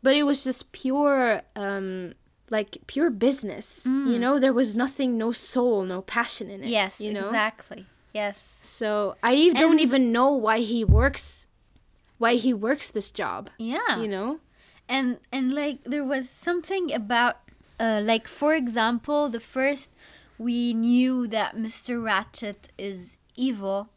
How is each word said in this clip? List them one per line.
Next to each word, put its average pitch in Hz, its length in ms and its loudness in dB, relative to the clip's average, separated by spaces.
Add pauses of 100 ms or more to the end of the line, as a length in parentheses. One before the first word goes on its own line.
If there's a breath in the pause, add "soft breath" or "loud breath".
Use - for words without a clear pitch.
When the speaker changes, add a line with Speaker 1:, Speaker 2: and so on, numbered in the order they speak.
Speaker 1:
But 262 140 4
it 294 80 4
was 285 200 2
just - 280 -6
pure, 262 680 2 (140)
um, 196 580 -6 (360)
like, 214 380 -4
pure 302 240 0
business, 220 720 -2
you 254 60 0 (260)
Speaker 2:
Mm. - 20 -2
Speaker 1:
know? 262 200 2
There 262 140 4
was 226 220 2
nothing, 254 440 -2
no 226 120 -2
soul, 233 520 0
no 185 180 -6
passion - 480 -4
in 202 140 -14
it, - 60 -6
Speaker 2:
Yes, 202 300 0
Speaker 1:
you 208 140 -6
know? 196 140 -4
Speaker 2:
exactly. 220 580 -4 (280)
Yes. 202 480 -8
Speaker 1:
So 208 600 -4
I 254 140 4
e-, 330 180 8
don't 320 200 6
Speaker 2:
And 311 80 6
Speaker 1:
even 254 300 4
know 247 220 4
why 220 280 2
he 226 220 0
works, 233 600 4 (720)
why 233 180 2
he 247 180 2
works 226 360 -2
this - 220 -6
job, 156 480 -8
Speaker 2:
Yeah. 254 420 -2
Speaker 1:
you 220 60 -4
know? 208 320 -6 (480 soft breath)
Speaker 2:
And, 247 320 -2 (120)
and, 254 220 -2
like, 285 300 -4
there 294 200 -4
was 262 240 -4
something 349 640 -4
about, 240 460 0 (420)
uh, 220 240 0
like, 226 240 0
for 302 280 0
example, 240 720 0
the 226 100 -6
first 277 520 -4 (480 soft breath)
we 240 340 0
knew 240 540 4
that 214 300 -2
Mister 226 420 -6
Ratchet 208 720 -4 (100)
is 190 380 -10 (180)
evil 208 600 -4